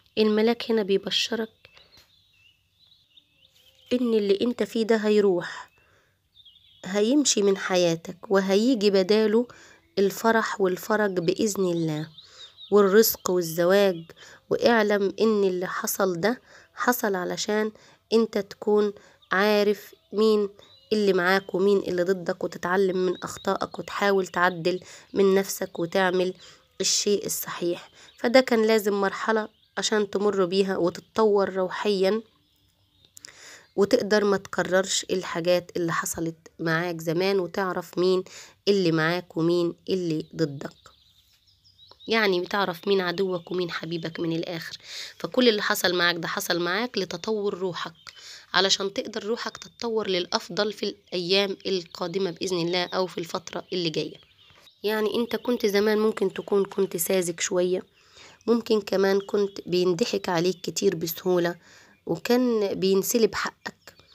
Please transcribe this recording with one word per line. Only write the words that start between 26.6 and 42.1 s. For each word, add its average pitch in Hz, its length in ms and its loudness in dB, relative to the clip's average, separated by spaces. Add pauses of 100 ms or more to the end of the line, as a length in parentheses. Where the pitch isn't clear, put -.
الشيء - 440 0
الصحيح. - 640 -6 (280)
فده 247 240 6
كان 226 240 2
لازم 214 360 2
مرحلة 214 480 -2 (280)
عشان 208 320 0
تمر 196 360 2
بيها 190 320 0
وتتطور 196 760 0
روحيا، 190 680 0 (1500)
وتقدر 202 480 2
ما 196 140 2
تكررش 185 720 -2
الحاجات 175 680 -2
اللي 170 140 -2
حصلت 165 440 -6 (240)
معاك 165 420 -2
زمان، 180 380 0
وتعرف 180 580 -4
مين 185 260 2 (440)
اللي 196 240 4
معاك 165 460 0
ومين 170 360 2 (160)
اللي 165 360 -2 (100)
ضدك. 147 380 -4 (1300)
يعني 202 340 2